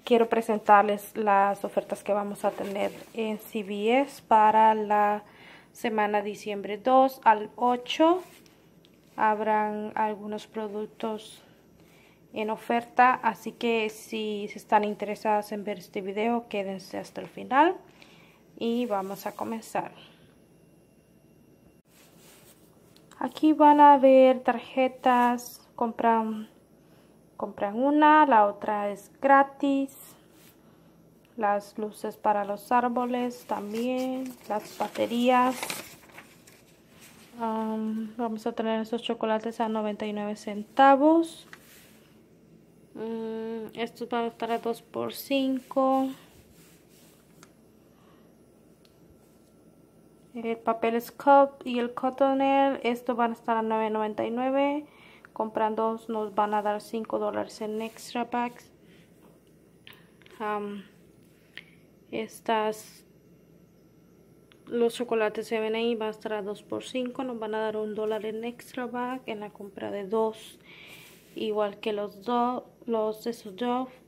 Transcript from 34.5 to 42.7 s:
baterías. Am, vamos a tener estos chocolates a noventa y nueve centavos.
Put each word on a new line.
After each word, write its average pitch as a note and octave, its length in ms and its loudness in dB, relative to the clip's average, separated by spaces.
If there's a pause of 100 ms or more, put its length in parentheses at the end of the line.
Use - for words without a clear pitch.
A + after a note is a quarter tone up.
baterías. A#3+ 800 2 (1800)
Am, A3 800 -6
vamos A3 320 -6
a - 20 -2
tener A3 300 -4
estos A3+ 240 -6
chocolates A3 560 -4
a A3+ 80 -2
noventa G#3+ 360 -4
y G#3+ 80 -6
nueve G#3 220 -6
centavos. C4+ 1120 4 (1500)